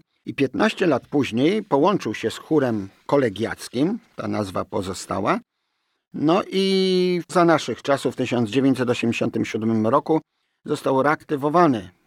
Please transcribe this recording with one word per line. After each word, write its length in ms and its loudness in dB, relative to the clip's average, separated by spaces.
i 80 -8
piętnaście 520 0
lat 200 2
później 560 0
połączył 520 0
się 160 -4
z 60 -8
chórem 520 0
kolegiackim, 920 0
ta 120 -8
nazwa 360 -4
pozostała. 760 -4
No 360 0
i 760 2
za 160 2
naszych 380 0
czasów, 320 0
w 20 -20
tysiąc 340 0
dziewięćset 400 2
osiemdziesiątym 540 -2
siódmym 420 0
roku, 340 2
został 380 0
reaktywowany 880 0